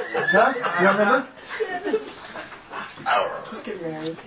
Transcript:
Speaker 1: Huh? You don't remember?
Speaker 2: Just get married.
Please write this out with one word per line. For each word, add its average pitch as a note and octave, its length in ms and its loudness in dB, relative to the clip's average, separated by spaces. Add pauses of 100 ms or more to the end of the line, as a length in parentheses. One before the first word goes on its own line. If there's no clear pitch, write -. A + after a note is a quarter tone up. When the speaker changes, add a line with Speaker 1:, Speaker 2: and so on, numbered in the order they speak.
(300)
Speaker 1:
Huh? A3+ 220 8 (260)
You F3+ 80 6
don't G3+ 120 6
remember? B3+ 280 4 (2250)
Speaker 2:
Just - 140 -10
get G3 180 -8
married. D#3+ 340 -6 (100)